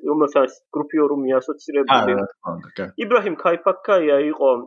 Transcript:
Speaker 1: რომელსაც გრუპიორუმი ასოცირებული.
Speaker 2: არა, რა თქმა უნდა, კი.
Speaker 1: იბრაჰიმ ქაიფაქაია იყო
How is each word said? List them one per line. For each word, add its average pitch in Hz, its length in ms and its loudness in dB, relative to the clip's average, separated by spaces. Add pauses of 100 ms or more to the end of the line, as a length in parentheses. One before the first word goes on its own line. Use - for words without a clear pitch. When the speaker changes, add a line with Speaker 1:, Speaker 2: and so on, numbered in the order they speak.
Speaker 1:
რომელსაც 143 560 0 (100)
გრუპიორუმი 143 640 -2
ასოცირებული. 135 720 0
Speaker 2:
არა, 98 120 0
რა 98 100 -2
თქმა - 260 -14
უნდა, 85 180 -14
კი. - 160 -10 (120)
Speaker 1:
იბრაჰიმ 208 380 0
ქაიფაქაია 170 840 0
იყო 151 280 0 (180)